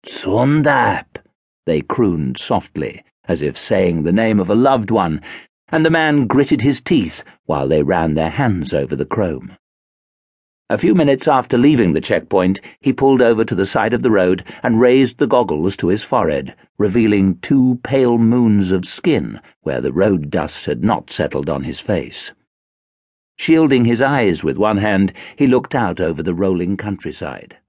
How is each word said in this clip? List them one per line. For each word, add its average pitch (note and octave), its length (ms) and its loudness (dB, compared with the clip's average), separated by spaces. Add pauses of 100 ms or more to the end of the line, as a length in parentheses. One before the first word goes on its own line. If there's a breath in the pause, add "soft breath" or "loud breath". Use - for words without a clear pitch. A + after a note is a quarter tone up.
"Tsundap," B2 1160 0 (460)
they D#2 160 0
crooned D#2+ 560 -2
softly, - 680 -6 (220)
as D#2+ 180 -2
if C#2+ 140 -4
saying F2+ 440 0
the E2 120 0
name A2 260 2
of F2+ 100 -2
a G#2 60 2
loved B2 340 2
one, F2 320 0 (460 loud breath)
and D#3+ 180 0
the D#3+ 60 4
man D3+ 340 2
gritted C3 360 2
his C3 200 0
teeth A2 420 -2 (220 soft breath)
while C#2 220 -2
they D2+ 160 2
ran E2 320 0
their D#2+ 140 0
hands F#2 440 -2
over C#2+ 220 -2
the C2+ 100 -4
chrome. D#2+ 520 -6 (1120)
A G#2+ 80 0
few G3 180 2
minutes C#3+ 320 2
after C3 300 2
leaving A#2+ 360 4
the D#2 80 0
checkpoint, F#2+ 600 0 (180 loud breath)
he C3 140 -2
pulled C3+ 280 4
over A#2 220 4
to A2 120 -2
the F#2+ 100 0
side A2 260 -2
of A#2+ 120 -2
the B2 80 0
road F#2 320 2 (200 loud breath)
and A2+ 160 2
raised B2 380 4
the C#3+ 100 0
goggles G2 500 0
to G2 100 -2
his G#2 160 0
forehead, D#2+ 520 -2 (220 soft breath)
revealing G2+ 640 2
two B2+ 440 0
pale B2+ 340 2
moons A2+ 540 2
of F2+ 140 -2
skin C#2+ 560 -4 (220 soft breath)
where C2 180 -4
the C2 100 -4
road E2+ 380 0
dust - 360 -6
had C2+ 180 -4
not G#2 280 -2
settled C#2+ 380 -4
on C#2 140 -4
his B1 160 -10
face. - 520 -6 (1040)
Shielding D3 500 2
his A#2 160 2
eyes B2 420 0
with C#2+ 140 -2
one G#2 200 0
hand, G2 340 0 (240 loud breath)
he C#3+ 100 0
looked B2+ 300 0
out G2 240 -2
over E2 240 -4
the F2 120 -4
rolling F#2 420 -2
countryside. E2 800 -10 (120)